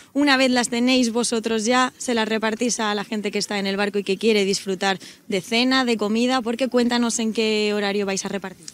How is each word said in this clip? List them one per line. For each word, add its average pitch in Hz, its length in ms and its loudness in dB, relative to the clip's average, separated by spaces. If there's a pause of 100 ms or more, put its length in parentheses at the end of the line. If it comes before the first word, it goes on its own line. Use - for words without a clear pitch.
(140)
Una 285 220 4
vez 262 160 4
las 247 160 2
tenéis 247 460 2
vosotros 226 500 -2
ya, 254 340 2
se - 160 -4
las 220 140 2
repartís 220 540 -2
a 208 120 0
la 202 120 -4
gente 208 260 -4
que 202 80 -4
está 202 180 -4
en 196 100 -2
el 196 100 -2
barco 202 200 -2
y 202 60 0
que 190 140 -2
quiere 208 260 2
disfrutar 190 560 -2 (300)
de 196 100 0
cena, 254 460 2
de 233 100 2
comida, 226 460 0
porque 233 260 -2
cuéntanos 240 520 0
en 220 120 -2
qué 214 420 0
horario 202 320 -2
vais 190 200 -2
a - 20 -8
repartir. 190 460 -10